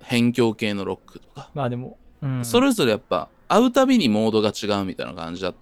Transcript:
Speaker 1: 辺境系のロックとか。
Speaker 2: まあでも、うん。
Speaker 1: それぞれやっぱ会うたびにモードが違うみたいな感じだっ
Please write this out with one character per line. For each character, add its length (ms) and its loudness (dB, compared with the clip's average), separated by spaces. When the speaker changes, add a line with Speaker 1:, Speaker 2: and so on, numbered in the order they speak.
Speaker 1:
辺 300 0
境 220 2
系 200 -4
の 100 -6
ロ 100 -4
ッ 40 -14
ク 100 -20
と 80 -20
か。 260 -20
Speaker 2:
ま 100 -6
あ 60 -4
で 60 -6
も、 200 -14
う 80 -6
ん。 160 -4
Speaker 1:
そ 160 2
れ 120 4
ぞ 120 0
れ 80 2
や 60 0
っ 20 -8
ぱ 280 -4
会 180 4
う 60 0
た 140 4
び 120 4
に 100 2
モ 200 2
ー 40 0
ド 100 4
が 80 2
違 300 -2
う 40 -2
み 100 -6
た 100 -6
い 20 -8
な 80 -12
感 200 -10
じ 80 -10
だ 80 -4
っ 120 -14